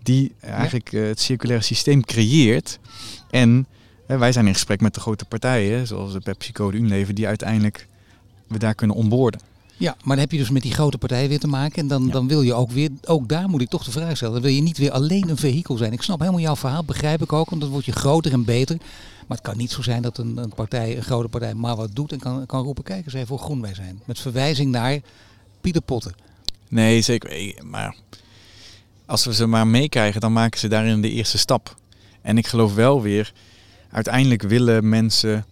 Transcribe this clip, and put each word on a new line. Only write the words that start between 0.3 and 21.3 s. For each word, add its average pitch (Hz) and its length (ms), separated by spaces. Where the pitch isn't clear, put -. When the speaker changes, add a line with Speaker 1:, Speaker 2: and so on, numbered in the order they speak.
Speaker 2:
Ja. 113 60
Speaker 1:
eigenlijk, 110 440
eh, 107 140
het 107 140
circulaire 120 440
systeem 139 400
creëert. 120 720
En, 127 360
eh, 131 120
wij 123 140
zijn 120 140
in 98 60
gesprek 98 280
met 107 140
de - 60
grote 107 240
partijen, 120 640
zoals 98 260
de 95 80
PepsiCo, 98 500
de 95 60
Unilever, 101 380
die 107 120
uiteindelijk 104 600
we 110 100
daar 110 160
kunnen 104 220
onboarden. 113 440
Speaker 2:
Ja, 175 140
maar 135 120
dan - 80
heb - 80
je 160 60
dus 127 120
met 135 120
die 123 100
grote 139 260
partijen 131 300
weer 147 100
te 160 80
maken. 147 360
En 143 60
dan, 135 180
Speaker 1:
Ja. 127 60
Speaker 2:
dan 127 160
wil 151 140
je 123 120
ook 120 160
weer, 139 200
ook 147 240
daar 170 200
moet 160 120
ik 123 80
toch - 160
de 123 60
vraag 156 260
stellen. 113 180
Dan 120 80
wil 135 100
je 139 100
niet 160 160
weer 139 120
alleen 160 380
een 156 80
vehikel 139 400
zijn. 110 160
Ik 123 100
snap 185 180
helemaal 175 200
jouw 156 160
verhaal, 143 280
begrijp 151 380
ik - 100
ook, 156 180
want 156 120
dan 143 80
word 135 140
je 117 80
groter 147 400
en 123 120
beter. 123 320
Maar 127 100
het - 100
kan 98 100
niet 123 140
zo - 120
zijn 120 200
dat 120 160
een, 117 180
een 120 180
partij, 113 420
een 120 60
grote 117 260
partij, 117 260